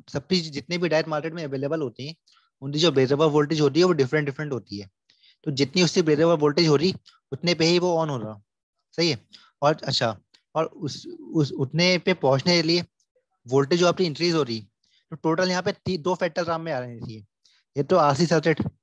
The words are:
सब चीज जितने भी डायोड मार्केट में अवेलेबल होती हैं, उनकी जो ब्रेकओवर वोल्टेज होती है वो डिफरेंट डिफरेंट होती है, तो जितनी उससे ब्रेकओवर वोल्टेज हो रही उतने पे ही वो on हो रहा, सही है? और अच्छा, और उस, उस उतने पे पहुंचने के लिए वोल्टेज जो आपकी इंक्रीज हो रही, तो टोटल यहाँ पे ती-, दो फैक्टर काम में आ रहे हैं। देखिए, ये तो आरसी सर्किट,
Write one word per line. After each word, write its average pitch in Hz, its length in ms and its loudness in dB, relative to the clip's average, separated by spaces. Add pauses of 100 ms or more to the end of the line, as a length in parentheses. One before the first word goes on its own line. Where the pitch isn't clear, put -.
(100)
सब 143 180 -8
चीज 165 240 -2
जितने 170 260 -6
भी 175 100 -2
डायोड 156 180 0
मार्केट 156 260 -4
में 175 120 -10
अवेलेबल 139 360 -4
होती 123 260 -8
हैं, 160 80 -14 (480)
उनकी 143 160 -6
जो 160 140 4
ब्रेकओवर 135 340 2
वोल्टेज 151 340 2
होती 147 200 4
है 180 60 6
वो 180 60 2
डिफरेंट 147 340 0
डिफरेंट 143 260 -8
होती 104 260 -10
है, 98 100 -14 (580)
तो 156 40 -2
जितनी 139 320 0
उससे 175 200 2
ब्रेकओवर 160 360 4
वोल्टेज 147 300 2
हो 147 80 6
रही 175 180 0 (380)
उतने 170 220 -2
पे 160 100 0
ही 170 140 4
वो 175 180 2
on 160 140 -2
हो 139 80 -4
रहा, 107 220 -10 (580)
सही 165 120 0
है? 127 80 -4 (440)
और 151 220 2
अच्छा, 117 320 -2 (380)
और 160 100 0
उस, - 420 -10
उस - 460 -4
उतने 170 460 0
पे 185 160 0
पहुंचने 139 420 2
के 170 60 2
लिए 170 220 0 (600)
वोल्टेज 139 340 2
जो 180 80 6
आपकी 175 160 0
इंक्रीज 165 300 -2
हो 156 80 2
रही, 117 180 -4 (520)
तो 156 40 -14
टोटल 170 340 0
यहाँ 180 120 -2
पे 196 100 -4
ती-, 185 280 -6
दो 180 140 -2
फैक्टर 175 300 -4
काम 165 160 -4
में 165 120 -8
आ 131 60 -4
रहे 123 120 -8
हैं। 117 100 -16
देखिए, 110 240 -14 (520)
ये 143 60 -2
तो 180 140 2
आरसी 147 300 4
सर्किट, 160 360 2 (200)